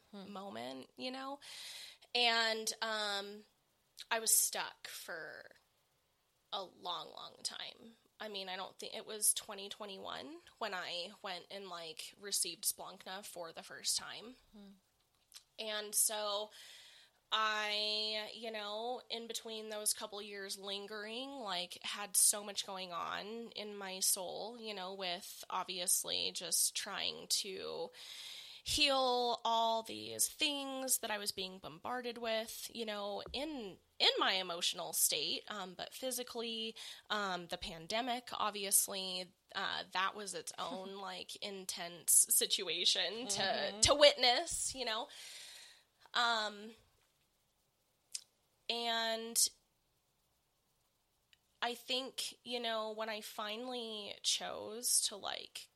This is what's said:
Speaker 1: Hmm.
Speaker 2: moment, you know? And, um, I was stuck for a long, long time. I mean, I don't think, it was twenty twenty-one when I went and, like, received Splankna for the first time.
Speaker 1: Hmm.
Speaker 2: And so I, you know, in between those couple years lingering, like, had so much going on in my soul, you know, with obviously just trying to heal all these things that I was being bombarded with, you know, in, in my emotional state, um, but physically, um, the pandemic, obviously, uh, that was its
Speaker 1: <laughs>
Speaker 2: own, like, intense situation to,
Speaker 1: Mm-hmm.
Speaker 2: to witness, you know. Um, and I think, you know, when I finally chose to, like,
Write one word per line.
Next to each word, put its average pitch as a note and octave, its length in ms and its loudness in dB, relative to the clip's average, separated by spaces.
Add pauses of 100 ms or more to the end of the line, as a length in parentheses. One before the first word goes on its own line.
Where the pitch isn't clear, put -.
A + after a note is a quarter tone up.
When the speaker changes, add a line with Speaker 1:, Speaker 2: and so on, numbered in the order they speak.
(120)
Speaker 1:
Hmm. G3 200 -12
Speaker 2:
moment, A3+ 640 -8
you B3+ 160 -6
know? C4+ 260 -8 (760)
And, A3+ 580 6 (100)
um, G#3 640 0 (640)
I A#3 80 4
was A3 180 6
stuck - 520 2
for - 560 -10 (1080)
a G3 100 -2
long, F3 520 -6
long - 200 -12 (100)
time. - 520 -8 (220)
I A3 100 -8
mean, G3 200 -6
I F#3 80 -4
don't F#3 220 -8
think, - 160 -10
it G#3+ 120 -8
was G#3 280 4
twenty G3+ 340 -6
twenty-one G3 580 -8 (320)
when G#3 160 -2
I F3 380 -4 (100)
went F3+ 280 -6
and, G3 180 -8
like, E3+ 520 -8
received G3 440 -2
Splankna F#3 600 -4
for E3 280 -10
the F#3 100 -12
first - 360 -2
time. G#3 380 -10 (160)
Speaker 1:
Hmm. G3+ 200 -18 (880)
Speaker 2:
And G#3+ 360 -4
so G#3+ 560 2 (800)
I, G#3+ 1040 2
you A3+ 160 -6
know, A3 500 -4 (100)
in A#3 160 -4
between A3 440 -6
those G#3+ 240 2
couple G#3 260 -6
years G3+ 380 -6
lingering, G#3 720 -6
like, F#3+ 520 -2
had G3+ 340 -2
so - 280 6
much G3+ 220 -4
going F#3 260 -6
on F3+ 600 -4
in G#3 220 -6
my F#3+ 240 -6
soul, G3 600 0
you A3 140 -6
know, F#3+ 200 -6
with F#3 540 -4
obviously F3+ 840 0
just F3 400 2
trying E3+ 520 -2 (160)
to F#3+ 480 -4 (760)
heal B3+ 800 4
all A3+ 380 4
these G#3+ 440 0
things C4+ 720 0
that A3 120 -4
I G#3+ 80 0
was G3+ 140 -2
being F#3 300 -6
bombarded A#3 560 -6
with, A3+ 540 -2
you A3+ 140 -4
know, G#3 360 -4 (100)
in, C4 440 -4 (220)
in A#3+ 100 8 (100)
my C4 160 6
emotional F3 580 0
state, E3+ 560 4
um, F#3 280 -6
but - 160 -6
physically, A#3 800 -4 (360)
um, F#3+ 400 0
the F3+ 80 -2
pandemic, A3 760 -2
obviously, G3 920 2 (300)
uh, F3 280 0 (120)
that F#3+ 200 4
was G3 200 -6
its D#3+ 200 -6
Speaker 1:
<laughs> - 40 -12
Speaker 2:
own, F#3+ 420 -6
like, F#3 300 -8 (100)
intense F#3 880 4
situation F#3+ 1000 4
to, - 140 2
Speaker 1:
Mm-hmm. F#3 380 2
Speaker 2:
to A#3 140 10
witness, C#4+ 800 8
you C4 100 -4
know. A#3 220 -2 (1080)
Um, A3 580 2 (2000)
and A3+ 640 0 (2250)
I A#3+ 140 0
think, B3+ 600 -4 (100)
you A#3+ 160 -4
know, A3 360 -2
when A3 120 -2
I G#3+ 120 -4
finally A3 1040 -6
chose G#3 840 0
to, A3 80 -4
like, - 600 -8